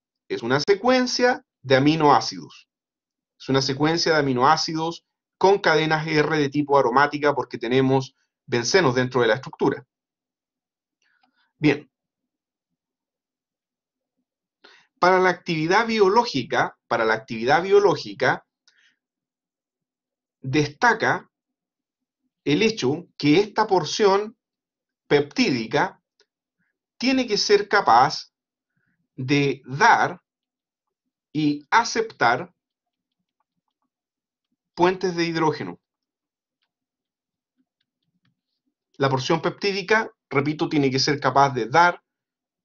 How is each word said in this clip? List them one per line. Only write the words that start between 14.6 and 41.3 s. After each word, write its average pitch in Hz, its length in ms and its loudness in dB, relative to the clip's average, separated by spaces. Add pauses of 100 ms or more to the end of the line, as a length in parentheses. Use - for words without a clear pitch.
Para 180 200 4
la 185 100 2
actividad 175 580 -2
biológica, 196 920 0 (100)
para 117 180 -2
la 110 80 2
actividad 117 500 -2
biológica, 175 800 0 (2000)
destaca 147 880 -2 (1160)
el 147 160 0
hecho 175 460 -2 (100)
que 147 220 4
esta 214 280 0
porción 196 720 0 (720)
peptídica 147 920 -2 (960)
tiene 262 300 -2
que 208 100 -4
ser 202 300 0
capaz 147 640 2 (840)
de 139 500 -2
dar 151 560 0 (1120)
y 147 380 -2
aceptar 190 800 -2 (2250)
puentes 185 400 0
de 170 100 -2
hidrógeno. 156 540 -4 (3250)
La 139 160 -2
porción 131 320 -2
peptídica, 196 680 -4 (200)
repito, 151 400 -4
tiene 143 200 0
que 131 100 -2
ser 139 200 -2
capaz 139 300 2